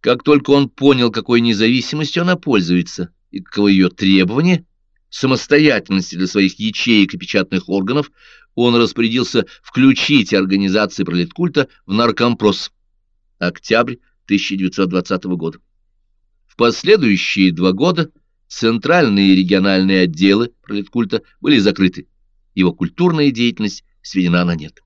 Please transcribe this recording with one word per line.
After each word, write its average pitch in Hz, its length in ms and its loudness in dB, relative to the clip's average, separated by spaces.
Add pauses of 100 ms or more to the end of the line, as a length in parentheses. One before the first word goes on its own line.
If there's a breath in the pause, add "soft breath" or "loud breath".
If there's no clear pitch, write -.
Как 123 220 0
только 143 280 2
он 139 180 4
понял, 131 420 2
какой 113 300 0
независимостью 120 800 0
она 180 140 0
пользуется 90 760 -2 (180)
и 95 100 -12
каково 101 280 -2
ее 95 200 4
требование 104 760 0 (440)
самостоятельности 127 1040 0
для 92 100 -4
своих 95 320 0
ячеек 107 560 0
и 92 40 -10
печатных 92 500 -4
органов, 101 420 -4 (440 soft breath)
он 120 220 2
распорядился 117 680 0 (160 loud breath)
включить 131 720 2
организации 98 680 0
пролеткульта 90 640 -2 (180 soft breath)
в 92 60 -8
наркомпрос. 117 800 0 (680)
Октябрь 117 580 -2 (300)
тысяча 101 300 -2
девятьсот 92 320 -2
двадцатого 90 480 -4
года. 82 220 -10 (880)
В - 100 -20
последующие 113 960 2
два 90 200 0
года 160 380 -2 (380)
центральные 113 840 2
и 95 40 6
региональные 95 680 2
отделы 98 500 0 (100)
пролеткульта 107 600 -6 (180 soft breath)
были 139 180 2
закрыты. 95 480 0 (480)
Его 92 180 0
культурная 151 600 -2
деятельность 113 520 -4 (180)
сведена 87 420 -2
на 87 100 -2
нет. 78 320 -14